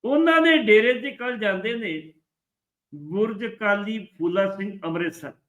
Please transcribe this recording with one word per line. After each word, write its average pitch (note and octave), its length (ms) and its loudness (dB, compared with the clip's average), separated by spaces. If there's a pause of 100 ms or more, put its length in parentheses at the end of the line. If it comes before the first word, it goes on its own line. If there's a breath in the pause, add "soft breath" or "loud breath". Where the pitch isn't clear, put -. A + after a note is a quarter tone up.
ਉਹਨਾਂ D#4+ 360 4
ਦੇ D#4+ 160 6
ਡੇਰੇ A3+ 360 6
'ਤੇ B3 180 -6
ਕੱਲ੍ਹ B3 260 -8
ਜਾਂਦੇ G#3 360 -4
ਨੇ D#3+ 400 -8 (840)
ਬੁਰਜ G3 500 -4
ਅਕਾਲੀ G#3 640 -4 (100)
ਫੂਲਾ F#3+ 340 0
ਸਿੰਘ G3 320 -10
ਅੰਮ੍ਰਿਤਸਰ। E3 500 -6 (160)